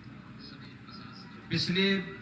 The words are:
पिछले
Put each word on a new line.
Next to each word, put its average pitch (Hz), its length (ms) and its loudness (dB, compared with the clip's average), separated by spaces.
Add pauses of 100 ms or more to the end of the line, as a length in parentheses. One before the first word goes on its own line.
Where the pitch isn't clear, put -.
(1500)
पिछले 175 360 6 (360)